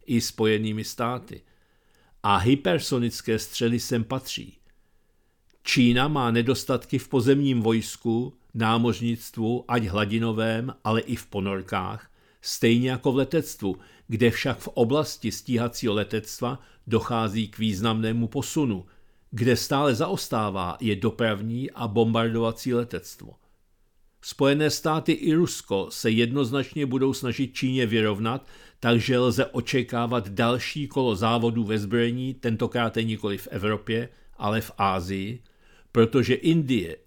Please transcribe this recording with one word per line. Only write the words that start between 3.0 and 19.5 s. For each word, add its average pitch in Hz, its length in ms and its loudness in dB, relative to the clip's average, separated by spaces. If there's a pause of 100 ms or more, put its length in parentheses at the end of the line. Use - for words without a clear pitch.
střely 117 400 0
sem 117 240 -2
patří. 117 540 -8 (1080)
Čína 127 440 4
má 135 240 2
nedostatky 120 640 0
v - 120 -8
pozemním 135 520 4
vojsku, 113 760 0 (160)
námořnictvu, 117 1160 0
ať 120 160 0
hladinovém, 113 880 0 (100)
ale 110 180 2
i 123 140 -4
v - 100 -8
ponorkách, 98 880 -4 (300)
stejně 120 480 2
jako 127 220 0
v 123 40 2
letectvu, 135 600 -2 (320)
kde 117 240 4
však - 280 -2
v - 80 -12
oblasti 123 640 0
stíhacího 117 640 -2
letectva 110 640 -4 (280)
dochází 110 600 0
k - 100 -16
významnému 110 720 0
posunu. 131 580 -2 (460)
Kde 117 240 2